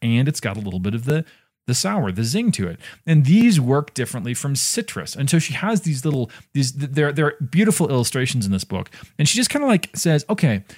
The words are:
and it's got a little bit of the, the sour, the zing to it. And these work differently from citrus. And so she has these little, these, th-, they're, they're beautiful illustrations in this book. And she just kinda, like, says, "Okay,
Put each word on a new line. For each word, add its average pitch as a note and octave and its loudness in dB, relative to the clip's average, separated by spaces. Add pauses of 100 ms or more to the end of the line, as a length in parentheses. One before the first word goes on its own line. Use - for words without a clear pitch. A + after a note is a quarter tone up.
and A#2+ 2
it's D3+ -2
got G2+ -4
a - -8
little F#2 -6
bit G2+ -2
of A#2 -6
the, D#3 0 (420)
the B2 0
sour, F3+ -2
the G#2+ -2
zing G3 0
to F#2 -2
it. E2+ -10 (280)
And D#3 6
these G3+ 6
work C3+ 0
differently A#2+ -6
from C#3 -4
citrus. - -4
And C#3 -2
so E3 4
she D#3 -2
has A3 0
these C#3+ -4
little, C3+ -2 (220)
these, C3 0
th-, C3+ -6
they're, D3 0
they're D3 0
beautiful E3+ 2
illustrations B2+ -2
in G2 0
this F#2 -2
book. F#2 -8 (280)
And D3+ 2
she - 0
just B3 0
kinda, D4 0
like, G#3+ 2
says, D#3 0
"Okay, C3 0 (160)